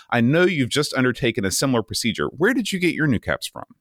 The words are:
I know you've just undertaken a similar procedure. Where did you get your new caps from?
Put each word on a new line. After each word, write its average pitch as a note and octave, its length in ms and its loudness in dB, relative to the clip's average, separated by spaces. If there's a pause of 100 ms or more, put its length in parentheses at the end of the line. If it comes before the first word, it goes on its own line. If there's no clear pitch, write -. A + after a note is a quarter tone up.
(120)
I A#2 100 2
know D3 220 4
you've D3+ 260 0
just D3 240 -2
undertaken B2 520 0
a F#2+ 60 0
similar C3 300 0
procedure. G2+ 460 -2
Where F#3+ 260 0
did A3+ 180 -2
you G3 80 -2
get F3 140 0
your D3+ 140 0
new A#2 120 2
caps - 280 -4
from? - 160 -14 (180)